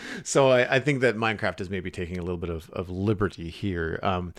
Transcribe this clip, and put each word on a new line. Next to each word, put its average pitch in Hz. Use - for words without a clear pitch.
so 135
I, 127
I 135
think 127
that 117
Minecraft 107
is 92
maybe 92
taking 90
a 87
little 87
bit 85
of, 80
of 87
liberty 92
here. 85
Um, 90